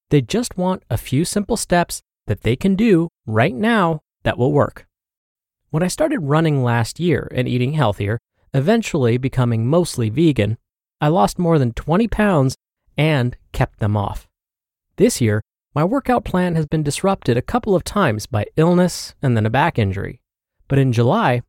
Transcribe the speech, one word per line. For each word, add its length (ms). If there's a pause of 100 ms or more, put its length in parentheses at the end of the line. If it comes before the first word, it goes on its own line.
They 120
just 360
want 320
a 80
few 280
simple 320
steps 440 (260)
that 140
they 140
can 200
do 340 (160)
right 280
now 480 (220)
that 140
will 140
work. 360 (840)
When 140
I 40
started 320
running 440
last 360
year 340
and 140
eating 260
healthier, 460 (340)
eventually 640
becoming 500
mostly 420
vegan, 480 (440)
I 80
lost 280
more 220
than 140
twenty 340
pounds 480 (420)
and 380 (160)
kept 280
them 180
off. 300 (680)
This 240
year, 220 (320)
my 100
workout 400
plan 320
has 100
been 180
disrupted 520
a 60
couple 340
of 80
times 420
by 200 (100)
illness 640
and 140
then 100
a 40
back 280
injury. 440 (480)
But 100
in 140
July, 560